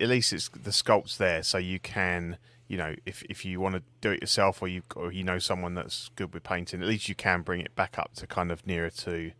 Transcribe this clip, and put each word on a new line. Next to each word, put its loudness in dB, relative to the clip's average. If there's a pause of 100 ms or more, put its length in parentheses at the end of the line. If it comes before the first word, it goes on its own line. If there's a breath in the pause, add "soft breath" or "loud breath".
at 4
least 4
it's, -4
the -6
sculpt's 6
there, 4
so 2
you 0
can, 0 (300 soft breath)
you -4
know, -2 (100)
if, -10
if -10
you -2
wanna 0 (180)
do 2
it 0
yourself 4
or -2
you, -4 (140)
or -4
you -2
know 0
someone -2
that's -6
good -6
with -10
painting, -4
at -2
least 0
you -4
can 2
bring -2
it -10
back -2
up -4
to -12
kind 0
of -6
nearer 0
to, -6